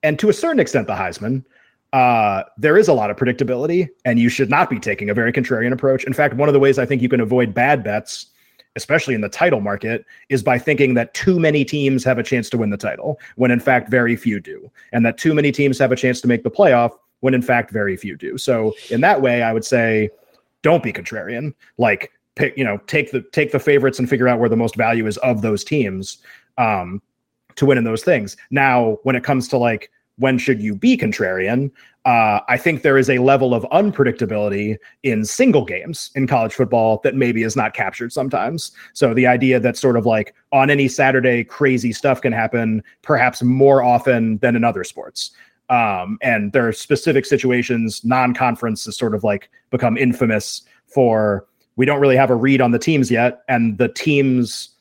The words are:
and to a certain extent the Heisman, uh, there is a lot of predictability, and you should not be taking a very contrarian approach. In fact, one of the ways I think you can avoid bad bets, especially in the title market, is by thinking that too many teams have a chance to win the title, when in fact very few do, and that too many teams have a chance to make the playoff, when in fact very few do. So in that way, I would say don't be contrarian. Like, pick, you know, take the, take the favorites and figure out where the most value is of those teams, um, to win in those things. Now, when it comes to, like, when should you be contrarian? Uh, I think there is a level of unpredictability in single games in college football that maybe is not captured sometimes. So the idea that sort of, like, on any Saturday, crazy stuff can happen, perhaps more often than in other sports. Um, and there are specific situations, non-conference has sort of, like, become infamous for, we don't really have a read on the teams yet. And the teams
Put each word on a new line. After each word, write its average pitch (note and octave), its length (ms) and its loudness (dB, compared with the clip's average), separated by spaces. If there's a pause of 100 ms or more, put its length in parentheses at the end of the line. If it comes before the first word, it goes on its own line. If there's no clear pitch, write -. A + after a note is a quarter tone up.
and D3+ 180 0
to G#3+ 100 2
a G#3 40 4
certain D#4 280 0
extent A#2 260 -2
the G#2 60 -4
Heisman, G2+ 500 -6 (480)
uh, A2+ 520 2 (140)
there D3+ 200 4
is G#3+ 100 6
a E3+ 60 4
lot G#2+ 160 0
of G2+ 80 -6
predictability, C3 720 -2 (160)
and A#2+ 120 2
you A#2 120 4
should B2 200 -2
not D3+ 200 0
be A#2+ 100 -4
taking G#2 300 -6
a G#2 40 -2
very A#2 200 -2
contrarian B2 400 -2
approach. C3 320 -2
In C3+ 80 -6
fact, D3 220 0
one C#3+ 120 0
of D3 60 2
the C#3+ 60 6
ways C#3 200 4
I B2 60 0
think B2+ 160 -2
you B2 80 0
can B2+ 100 2
avoid A#2 340 0
bad B2 300 0
bets, G#2 440 -8 (500)
especially C#3 360 -2
in A2 80 -2
the G2+ 80 -6
title D#3+ 300 0
market, G#2 460 -6 (240)
is C3+ 120 0
by B2 160 0
thinking C3+ 360 2
that A#2+ 200 -2
too F#3 240 0
many D3+ 280 2
teams C3+ 400 -2
have B2+ 120 0
a A#2 60 -4
chance A#2+ 280 -4
to B2+ 60 -2
win A2 120 -2
the G2+ 80 -4
title, G#2+ 420 -8 (160)
when B2 160 2
in A#2+ 80 2
fact B2 300 0
very A#2+ 260 2
few G#2+ 240 -4
do, - 320 -18 (220)
and A#2 120 2
that A#2 120 -2
too D#3+ 160 0
many D3 180 2
teams C#3 280 0
have C3 120 2
a B2+ 60 2
chance B2+ 240 -2
to B2+ 60 -2
make A#2+ 160 2
the - 80 -4
playoff, B2 400 4 (300)
when C3 120 0
in B2 80 0
fact A#2+ 300 -2
very G2+ 260 -2
few F#2+ 180 -12
do. - 220 -10
So A2+ 360 -2 (160)
in A#2 120 -2
that E3+ 200 4
way, A#2+ 200 2
I A2+ 100 0
would A2+ 140 -2
say A2+ 460 0 (500)
don't D3+ 220 2
be A2 100 -6
contrarian. A2+ 600 -10 (240)
Like, G#2+ 340 0 (240)
pick, D3 220 -2
you C3+ 80 -2
know, G#2 200 -4
take - 260 -2
the, C3 100 -4 (100)
take D3+ 220 0
the C3+ 60 0
favorites C3+ 380 2
and B2+ 120 -4
figure B2+ 180 2
out B2 120 2
where A#2 100 2
the A2+ 80 2
most A#2 180 -2
value A2+ 320 0
is G#2 120 -6
of A#2+ 220 0
those G#2 220 -2
teams, G2 540 -4 (400)
um, G2+ 440 -2 (540)
to C#3 100 0
win C3+ 120 6
in A#2 80 0
those A2 180 -4
things. A#2 320 0 (160)
Now, B2 520 2
when C3 120 0
it B2 80 -4
comes C3 240 -2
to, C#3 100 -2
like, A#2+ 320 -2 (280)
when C3 200 2
should A#2+ 240 0
you G#2 140 -4
be A#3+ 220 2
contrarian? F#3 720 -2 (320)
Uh, A2 440 2
I B2 100 0
think D#3 240 -2
there C3+ 160 4
is C3+ 120 2
a B2+ 80 2
level C3 360 4
of A#2 180 -2
unpredictability G#2+ 1080 0 (260)
in A2+ 220 -2
single G#3+ 400 2
games - 500 -12
in C3+ 120 -2
college A#2 260 0
football A2+ 500 2
that C3 120 0
maybe A#2+ 280 0
is A2 120 -4
not A2 180 -2
captured A2 380 -8
sometimes. C3 600 -6 (220)
So B2 200 2
the B2 140 4
idea B2 340 4
that A#2 160 0
sort B2+ 200 2
of, G#2+ 80 0
like, A2 300 0 (160)
on C3+ 180 4
any C#3+ 180 4
Saturday, B2+ 560 2
crazy B2 500 -2
stuff C3+ 280 0
can A#2+ 120 -2
happen, A2 500 -2 (180)
perhaps B2+ 400 0
more C3 400 4
often A#2+ 580 2
than A#2+ 160 2
in A#2 80 0
other G2 200 -2
sports. - 480 -14 (380)
Um, G#2+ 520 -2
and G#2+ 300 -2
there A#2+ 160 2
are A2 60 -2
specific C#3 520 0
situations, B2 800 0
non-conference A#2+ 840 0
has G#2+ 120 -12
sort A2 180 -2
of, G2 80 -6
like, G2+ 260 -4 (220)
become A#2+ 260 0
infamous A#2 640 -2 (240)
for, A2 600 0 (300)
we B2+ 100 2
don't C#3+ 140 0
really C#3 160 4
have C3 140 4
a B2 60 4
read C3 260 2
on A#2+ 100 2
the A#2+ 80 0
teams C#3 320 0
yet. A#2+ 380 0
And A#2 300 0
the B2 100 2
teams C3 800 -2 (120)